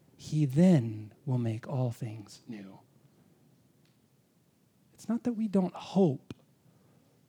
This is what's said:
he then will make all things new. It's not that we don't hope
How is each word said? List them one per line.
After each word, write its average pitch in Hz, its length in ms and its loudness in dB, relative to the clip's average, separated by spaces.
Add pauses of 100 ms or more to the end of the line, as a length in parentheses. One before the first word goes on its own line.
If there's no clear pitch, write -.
(140)
he 151 300 -2
then 127 680 4 (120)
will 127 140 -2
make 113 280 -4
all 127 240 -2
things 110 560 -12
new. 101 320 -16 (2250)
It's - 160 -12
not 226 160 -4
that 247 80 -2
we 220 160 -4
don't 185 260 2
hope - 600 0 (920)